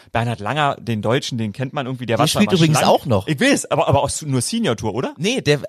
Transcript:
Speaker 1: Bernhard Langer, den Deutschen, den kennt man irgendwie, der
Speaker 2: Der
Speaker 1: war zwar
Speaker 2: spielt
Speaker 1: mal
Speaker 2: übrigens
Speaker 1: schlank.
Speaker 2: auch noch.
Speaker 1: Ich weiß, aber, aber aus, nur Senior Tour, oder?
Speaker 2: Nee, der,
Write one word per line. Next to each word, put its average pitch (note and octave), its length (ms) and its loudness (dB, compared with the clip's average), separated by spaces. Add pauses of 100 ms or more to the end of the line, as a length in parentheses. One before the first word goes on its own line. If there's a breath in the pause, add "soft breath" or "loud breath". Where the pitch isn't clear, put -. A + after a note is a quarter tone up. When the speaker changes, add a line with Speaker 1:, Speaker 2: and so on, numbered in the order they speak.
(120 loud breath)
Speaker 1:
Bernhard A#2 280 -2
Langer, C#3 400 0
den A2 220 -4
Deutschen, A#2+ 360 -2
den A2 140 -4
kennt B2+ 200 -8
man C#3 140 -6
irgendwie, B2+ 180 -8
der A2+ 120 0
Speaker 2:
Der - 80 2
Speaker 1:
war - 40 4
zwar - 140 0
Speaker 2:
spielt G#3 80 2
Speaker 1:
mal G3 60 4
Speaker 2:
übrigens D#3+ 220 4
Speaker 1:
schlank. - 140 4
Speaker 2:
auch - 140 2
noch. G#2+ 220 0
Speaker 1:
Ich D3 120 -2
weiß, C4 300 2
aber, D#3+ 180 2
aber C#3+ 140 4
aus, - 200 -4
nur C3 200 0
Senior G3+ 340 -2
Tour, A2 160 -4
oder? E3+ 260 -4
Speaker 2:
Nee, G#3+ 220 -2
der, C#3+ 280 2